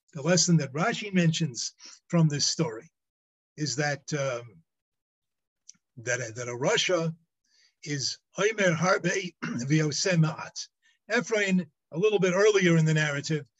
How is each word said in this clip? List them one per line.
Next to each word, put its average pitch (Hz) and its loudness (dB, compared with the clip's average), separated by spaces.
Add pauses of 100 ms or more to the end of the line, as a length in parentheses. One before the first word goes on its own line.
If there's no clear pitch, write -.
(140)
the 143 -10
lesson 175 4
that 139 -2
Rashi 202 -4
mentions 165 0 (340)
from 165 4
this 143 -2
story, 160 -4 (680)
is 151 -6
that, 147 -2 (120)
um, 120 -6 (1400)
that, 120 -6
that 120 -10
a 123 -8
rasha 165 0 (720)
is 143 -6 (200)
Omer 202 2
Harbe 180 -2
<clears throat> - -14
V'Yoseh 151 -2
Ma'at. - -2 (480)
Ephraim, 202 0 (260)
a 156 -6
little 208 2
bit 180 4
earlier 190 6
in 160 4
the 156 4
narrative, 147 -2 (140)